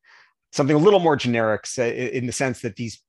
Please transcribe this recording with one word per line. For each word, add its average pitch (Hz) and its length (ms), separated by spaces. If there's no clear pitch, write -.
something 147 240
a 151 40
little 196 200
more 165 160
generic, 113 500
so, - 180
i-, 117 40
in 123 400
the 117 40
sense 131 300
that 113 140
these, 117 340